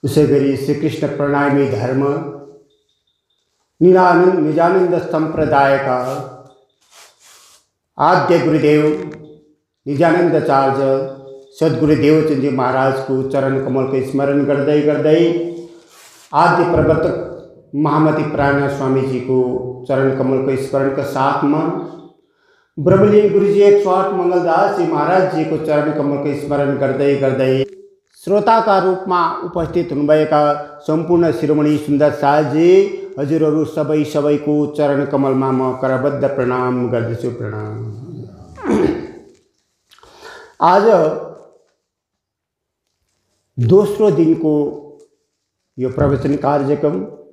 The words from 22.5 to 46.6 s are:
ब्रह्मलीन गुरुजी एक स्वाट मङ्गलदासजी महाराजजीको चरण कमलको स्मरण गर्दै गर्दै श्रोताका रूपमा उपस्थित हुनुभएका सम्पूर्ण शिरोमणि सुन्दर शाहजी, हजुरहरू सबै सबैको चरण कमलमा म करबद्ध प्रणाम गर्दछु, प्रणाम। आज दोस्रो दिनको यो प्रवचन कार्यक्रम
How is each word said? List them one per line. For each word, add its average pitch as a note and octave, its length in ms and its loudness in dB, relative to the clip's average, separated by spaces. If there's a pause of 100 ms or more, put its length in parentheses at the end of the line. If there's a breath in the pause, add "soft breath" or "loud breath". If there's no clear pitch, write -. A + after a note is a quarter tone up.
ब्रह्मलीन G3 540 4
गुरुजी G3+ 280 2
एक G3+ 220 6
स्वाट F#3+ 240 0
मङ्गलदासजी F3+ 840 0
महाराजजीको D#3 760 0
चरण D3+ 260 0
कमलको C#3+ 540 -4
स्मरण C#3+ 320 -2
गर्दै C#3 360 0
गर्दै C3+ 520 0 (580)
श्रोताका G#3 540 2
रूपमा F#3 680 -2
उपस्थित E3+ 480 -4
हुनुभएका D3 960 0
सम्पूर्ण E3 460 2
शिरोमणि D3+ 460 0
सुन्दर D3 340 2
शाहजी, D#3 840 2 (200)
हजुरहरू D3+ 460 0
सबै D3+ 400 -2
सबैको D3 600 0
चरण C#3+ 400 -2
कमलमा C3+ 440 0
म B2+ 260 -2
करबद्ध C3+ 520 -2
प्रणाम B2+ 600 -2
गर्दछु, A#2 400 -4
प्रणाम। G#2+ 640 -10 (2750 loud breath)
आज G3+ 520 4 (2500)
दोस्रो G3+ 520 4
दिनको D#3 720 0 (960)
यो B2+ 100 -4
प्रवचन C#3 480 -2
कार्यक्रम D3 720 -2 (260)